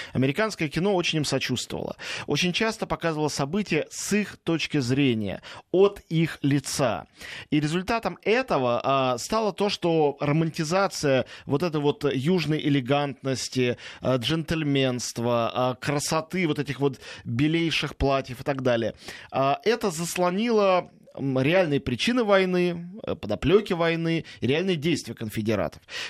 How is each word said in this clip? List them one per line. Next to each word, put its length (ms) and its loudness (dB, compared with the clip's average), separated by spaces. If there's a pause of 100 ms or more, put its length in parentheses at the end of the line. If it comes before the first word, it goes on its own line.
(120)
Американское 560 0
кино 260 0
очень 240 0
им 60 0
сочувствовало. 720 -4 (300)
Очень 260 0
часто 340 -2
показывало 420 -2
события 600 -2
с 240 -8
их 240 0
точки 420 -2
зрения, 640 0 (300)
от 300 4 (100)
их 320 0
лица. 640 0 (440)
И 100 2
результатом 640 -2
этого, 600 2
а, 320 2
стало 380 -2
то, 160 0
что 500 2
романтизация 1040 0 (220)
вот 160 0
этой 180 -2
вот 320 0
южной 480 0
элегантности, 1160 0 (220)
э, 160 2
джентльменства, 1600 0
э, 60 -14
красоты 640 -2
вот 100 0
этих 220 -4
вот 180 0 (260)
белейших 720 0
платьев 440 0
и 20 -12
так 200 -4
далее. 320 2 (360)
А, 340 2
это 280 2
заслонило, 1000 2 (240)
м, 240 -2
реальные 400 4
причины 460 0
войны, 640 2 (140)
э, 100 -2
подоплёки 600 2
войны 500 0 (160)
и 60 -2
реальные 300 2
действия 380 -2
конфедератов. 680 -2 (260)